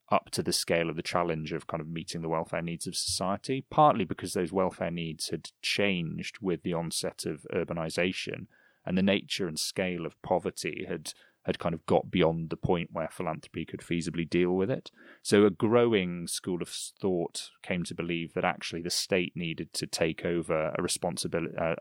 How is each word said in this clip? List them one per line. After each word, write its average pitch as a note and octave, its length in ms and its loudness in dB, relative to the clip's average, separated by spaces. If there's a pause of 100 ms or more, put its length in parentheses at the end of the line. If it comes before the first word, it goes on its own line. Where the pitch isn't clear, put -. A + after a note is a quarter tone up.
up - 200 2
to - 120 -2
the F2 120 0
scale E2+ 360 2
of D#2 60 -4
the E2 60 -4
challenge E2 500 -2
of D#2+ 160 -6
kind D#2+ 140 -4
of D#2 80 -10
meeting E2 320 -8
the E2 80 -4
welfare E2 320 -2
needs E2+ 260 -6
of F2+ 80 -6
society, G2+ 720 -2
partly C3 360 6
because - 280 -4
those E2+ 200 0
welfare F#2 380 0
needs E2 380 -6
had - 200 -6 (120)
changed F2 800 -2
with F2 240 0
the F2 100 -2
onset E2 520 -4
of E2 280 -6
urbanization, F2 920 -2 (380)
and F#2 120 2
the F#2 40 6
nature G2 460 2
and D#2+ 120 -4
scale F2+ 460 -2
of - 160 -10
poverty F2+ 680 -2
had, F2 260 -6 (300)
had - 160 -2
kind E2+ 160 0
of - 100 -10
got - 240 4
beyond E2 400 4
the - 60 -6
point E2+ 380 0
where D#2+ 180 -4
philanthropy D#2+ 540 -6
could - 160 -12
feasibly E2+ 480 -2
deal F2+ 220 4
with F#2+ 200 2
it. - 200 -6 (320)
So G#2 200 8
a G#2 60 8
growing G2+ 800 4
school F2+ 340 -4
of E2+ 80 -8
thought - 800 -4 (120)
came F2+ 220 -2
to E2+ 100 -8
believe E2+ 400 -4
that F2+ 120 0
actually E2+ 380 -2
the F2 60 -4
state F2+ 460 0
needed E2+ 380 -4
to - 140 -4
take - 360 0
over E2 460 2
a - 120 0
responsibil-, F2 800 -2
uh, E2 200 2